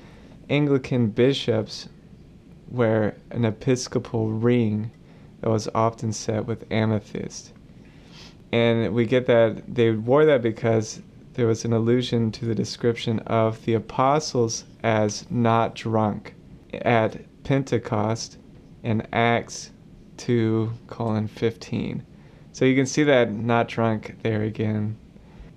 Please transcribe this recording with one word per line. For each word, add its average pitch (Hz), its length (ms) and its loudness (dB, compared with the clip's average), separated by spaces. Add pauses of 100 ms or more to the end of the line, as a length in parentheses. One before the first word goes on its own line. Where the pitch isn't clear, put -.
(500)
Anglican 135 560 2
bishops 117 840 0 (800)
wear 110 460 2 (160)
an 120 140 -2
episcopal 113 880 -2
ring 110 580 2 (500)
that 113 100 -2
was 110 220 0
often 113 400 0
set 107 340 -4
with 113 260 -8
amethyst. - 800 -4 (960)
And 117 420 2
we 120 140 2
get 123 200 2
that 113 460 2
they 113 200 2
wore 123 320 2
that 143 180 4
because 113 580 0 (340)
there 120 120 0
was 113 180 0
an 117 80 -2
allusion 117 600 2
to - 120 -10
the 113 120 -2
description 117 640 -2
of 110 440 0
the 113 100 2
apostles 131 880 0 (180)
as 107 480 0
not 113 460 2
drunk 110 580 -2 (380)
at - 480 0 (240)
Pentecost 113 920 -2 (440)
in 113 300 -2
Acts 117 580 0 (480)
two 110 520 0 (160)
colon 110 400 -4
fifteen. - 760 -6 (480)
So - 120 0
you 131 120 4
can 135 100 2
see 151 160 2
that 123 300 4
not 117 340 0
drunk 113 560 -2
there 110 200 0
again. 107 540 -2 (600)